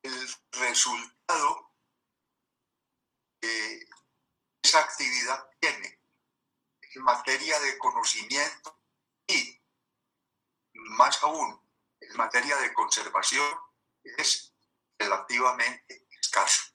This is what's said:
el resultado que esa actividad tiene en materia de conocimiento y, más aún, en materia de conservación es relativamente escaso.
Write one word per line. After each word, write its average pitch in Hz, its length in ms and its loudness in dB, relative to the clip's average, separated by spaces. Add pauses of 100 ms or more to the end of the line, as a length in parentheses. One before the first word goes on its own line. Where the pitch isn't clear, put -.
el 131 340 -10 (140)
resultado - 1200 0 (1700)
que 110 480 -6 (720)
esa - 180 6
actividad 127 680 -4 (100)
tiene - 400 -4 (960)
en 131 60 -12
materia 139 580 0
de 135 200 -2
conocimiento - 1000 -2 (480)
y, - 320 -2 (1120)
más 120 500 2
aún, 156 360 -2 (400)
en - 180 -14
materia 123 400 0
de 127 160 -2
conservación - 840 0 (440)
es - 500 -2 (460)
relativamente 123 1080 0 (140)
escaso. - 540 2